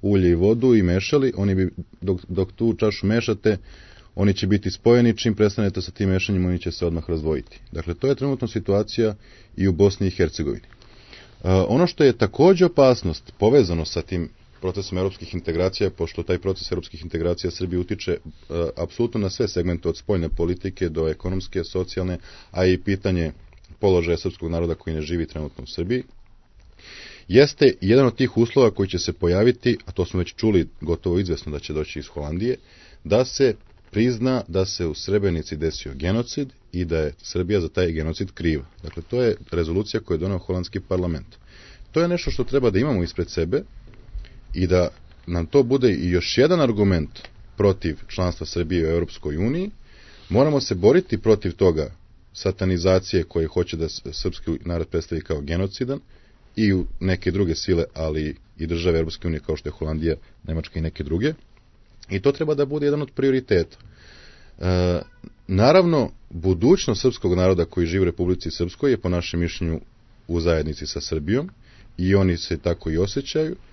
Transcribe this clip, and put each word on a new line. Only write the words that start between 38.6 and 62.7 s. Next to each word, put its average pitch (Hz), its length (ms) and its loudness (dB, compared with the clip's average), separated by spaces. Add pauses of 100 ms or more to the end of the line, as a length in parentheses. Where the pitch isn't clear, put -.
Dakle, 80 260 -12
to 123 120 -2
je 117 140 2 (160)
rezolucija 85 500 -2
koju 87 140 -2
je 78 40 0
doneo 95 180 -2
holandski 90 420 -4
parlament. 90 560 -4 (560)
To 156 100 2
je 175 60 2
nešto 175 240 -2
što - 120 -2
treba 123 260 2
da 95 100 2
imamo 120 240 2
ispred 87 260 -4
sebe 87 340 -2 (880)
i 92 140 0
da 90 220 4 (380)
nam 85 180 -2
to 139 180 4
bude 123 300 2
i 80 160 0
još 87 280 0
jedan 160 240 4
argument 101 480 2 (480)
protiv 95 500 2
članstva 90 380 -4
Srbije 85 400 -2
u 80 60 0
Europskoj 82 460 -4
uniji. 156 340 -2 (580)
Moramo 139 320 4
se - 140 -4
boriti 110 420 4
protiv 101 380 2
toga 78 340 2 (440)
satanizacije 92 920 0
koje 80 240 -2
hoće 85 300 -2
da 80 120 -4
s-, - 120 -14 (100)
srpski - 400 -6 (140)
narod 85 220 -4
predstavi 82 340 -4
kao 73 200 -6
genocidan 98 580 -4 (560)
i 104 180 4
u 90 120 0 (140)
neke 92 320 0
druge 87 240 0
sile, 85 280 0 (100)
ali 78 420 -4 (220)
i 80 100 -6
države 85 320 0
Europske 82 280 -6
unije 80 180 -4
kao 78 100 -4
što 76 140 -10
je 73 100 -12
Holandija, 78 360 -2 (280)
Nemačka 80 360 -6
i - 20 -4
neke 80 220 -6
druge. 92 300 -2 (760)
I 98 100 -2
to 139 120 2
treba 151 240 -2
da 143 100 0
bude 143 200 -4